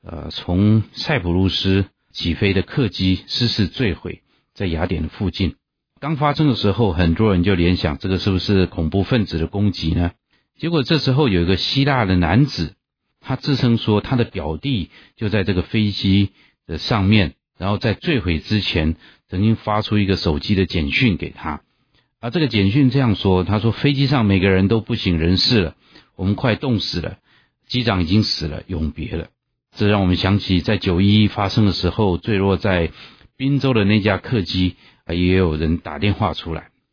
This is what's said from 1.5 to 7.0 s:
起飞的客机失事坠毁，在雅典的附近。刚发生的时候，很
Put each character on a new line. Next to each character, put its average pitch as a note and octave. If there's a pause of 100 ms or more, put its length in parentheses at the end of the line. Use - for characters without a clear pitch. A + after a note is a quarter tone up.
起 -
飞 G2
的 F2+
客 C3
机 F#2
失 -
事 A2
坠 G2+
毁， - (320)
在 G2+
雅 E2
典 E2
的 D#2
附 G2
近。 E2+ (440)
刚 D3+
发 C#3+
生 D3+
的 B2
时 G2+
候， F#2+
很 E2